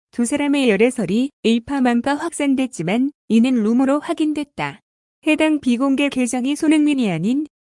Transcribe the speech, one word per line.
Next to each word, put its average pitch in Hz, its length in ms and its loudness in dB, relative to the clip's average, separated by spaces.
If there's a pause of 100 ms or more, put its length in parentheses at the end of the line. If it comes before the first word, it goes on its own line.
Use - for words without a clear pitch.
두 240 160 -4
사람의 285 440 0
열애설이 220 600 0 (140)
일파만파 240 720 0
확산됐지만 269 960 -2 (160)
이는 233 340 4
루머로 262 380 2
확인됐다. 294 800 -4 (480)
해당 311 320 2
비공개 269 500 0
계정이 254 460 -2
손흥민이 294 560 2
아닌 226 340 -2 (160)